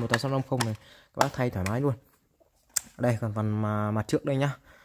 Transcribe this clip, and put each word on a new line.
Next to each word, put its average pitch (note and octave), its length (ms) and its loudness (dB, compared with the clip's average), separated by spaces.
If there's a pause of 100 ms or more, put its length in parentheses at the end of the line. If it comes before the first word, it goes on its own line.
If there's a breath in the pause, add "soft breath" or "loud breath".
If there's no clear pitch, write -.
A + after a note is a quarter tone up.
một A#2+ 100 0
tám A#2 80 4
sáu C3+ 120 -2
năm C3+ 180 2
không B2 160 0
này A2 100 -2 (400 loud breath)
các - 100 4
bác C#3 80 2
thay B2 180 0
thoải F#2+ 180 -2
mái A2+ 120 0
luôn. C#3 120 2 (1080)
Đây, A#2+ 220 2
còn A2 140 -4
phần G#2+ 280 0
mà, G#2+ 280 0
mặt G#2+ 180 0
trước - 160 0
đây C#3 120 0
nhá. C#3 140 2 (340 soft breath)